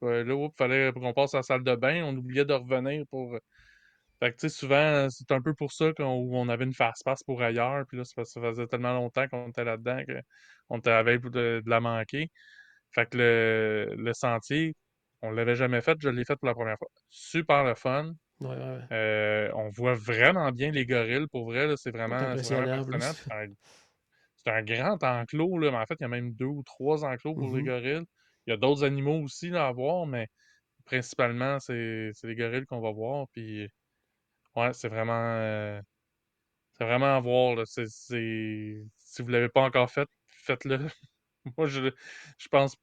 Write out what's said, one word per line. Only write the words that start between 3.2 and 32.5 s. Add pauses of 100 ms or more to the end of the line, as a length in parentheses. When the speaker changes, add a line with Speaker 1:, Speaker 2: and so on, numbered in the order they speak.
Speaker 1:
euh, (800)
fait
que,
tu
sais,
souvent,
c'est
un
peu
pour
ça
qu'on,
où
on
avait
une
fast-pass
pour
ailleurs,
puis
là,
ça,
ça
faisait
tellement
longtemps
qu'on
était
là-dedans (680)
qu'on
était
à
veille
de, (340)
de
la
manquer. (640)
Fait
que
le,
le
sentier, (480)
on
l'avait
jamais
fait,
je
l'ai
fait
pour
la
première
fois. (220)
Super
le
fun. (280)
Speaker 2:
Ouais,
ouais,
ouais. (120)
Speaker 1:
Euh,
on
voit
vraiment
bien
les
gorilles,
pour
vrai,
là,
c'est
Speaker 2:
C'est
Speaker 1:
vraiment, (180)
c'est
vraiment
Speaker 2:
impressionnant,
en
Speaker 1:
impressionnant. (320)
Speaker 2:
plus.
<laughs>
Speaker 1:
Puis (920)
c'est
un,
c'est (120)
un
grand
enclos,
là,
mais
en
fait,
il
y
a
même
deux
ou
trois
enclos
pour
les
Speaker 2:
Mhm.
Speaker 1:
gorilles. (420)
Il
y
a
d'autres
animaux
aussi,
là,
à
voir,
mais (580)
principalement,
c'est,
c'est
les
gorilles